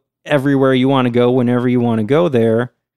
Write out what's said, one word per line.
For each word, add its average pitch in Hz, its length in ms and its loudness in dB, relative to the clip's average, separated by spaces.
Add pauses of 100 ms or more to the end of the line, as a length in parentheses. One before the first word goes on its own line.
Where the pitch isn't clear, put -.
(240)
everywhere 135 520 0
you 127 120 0
wanna 131 220 0
go 120 220 0
whenever 123 360 0
you 123 140 0
wanna 113 220 -2
go 151 260 0
there, 117 420 0 (260)